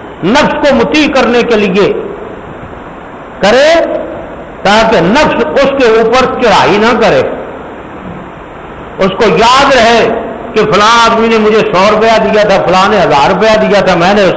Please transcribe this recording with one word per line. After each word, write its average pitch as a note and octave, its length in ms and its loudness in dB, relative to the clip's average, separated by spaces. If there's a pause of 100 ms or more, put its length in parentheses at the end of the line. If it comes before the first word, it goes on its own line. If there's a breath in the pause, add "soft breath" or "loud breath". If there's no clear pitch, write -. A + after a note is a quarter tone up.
(240)
نفس C4+ 280 0
کو C#4+ 220 0
مطیع B3+ 400 2
کرنے A#3+ 280 2
کے A3+ 140 0
لیے G3 360 0 (1500)
کرے C4+ 340 4 (880)
تاکہ A3 380 2
نفس B3 460 2 (160)
اس C4+ 220 0
کے A3+ 160 4
اوپر A#3 420 0
چڑھائی F3 360 2
نہ A3 220 2
کرے، D#3 220 2 (1800)
اس F#3+ 100 0
کو G#3 280 0
یاد C4+ 360 2
رہے A#3 500 2 (320)
کہ G#3+ 180 0
فلاں A3+ 380 4
آدمی A3+ 180 0
نے A3+ 100 2
مجھے G#3+ 200 2
سو G3+ 360 0
روپیہ G#3 360 2
دیا G#3 120 2
تھا، G3 240 0
فلاں F#3 220 2
نے G#3 100 0
ہزار D3 320 2
روپیہ G3 380 2
دیا F#3+ 120 2
تھا، F#3 140 2
میں F3 200 2
نے G#3 80 2
اس F3 140 2